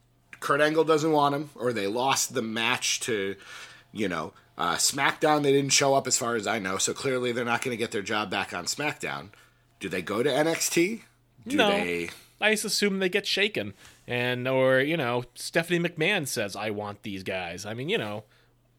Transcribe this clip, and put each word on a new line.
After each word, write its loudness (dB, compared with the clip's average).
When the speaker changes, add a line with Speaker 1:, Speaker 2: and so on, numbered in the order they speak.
Speaker 1:
Kurt 2
Angle 4
doesn't 4
want 4
him, -6
or 0
they -2
lost 0
the -2
match -2
to, -2
you -2
know, -4
uh, 0
SmackDown. 2
They 4
didn't 2
show 6
up 2
as 2
far -2
as -4
I 0
know, -2
so 0
clearly -2
they're -2
not 0
gonna -4
get -4
their -4
job -2
back -4
on -6
SmackDown. -6
Do -6
they -4
go -2
to 2
N 4
X 0
T? 2
Do -2
Speaker 2:
No. 4
Speaker 1:
they -2
Speaker 2:
I 4
just 0
assume 0
they 2
get 0
shaken. -2
And, -2
or, 4
you 0
know, 0
Stephanie 0
McMahon 0
says, -4
"I -4
want -6
these -8
guys." -6
I -8
mean, -6
you 0
know, -6